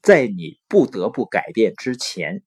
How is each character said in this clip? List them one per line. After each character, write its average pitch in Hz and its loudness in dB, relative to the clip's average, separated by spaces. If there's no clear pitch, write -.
在 156 6
你 87 -8
不 180 4
得 98 -4
不 123 -6
改 - -6
变 110 2
之 127 -6
前 92 -8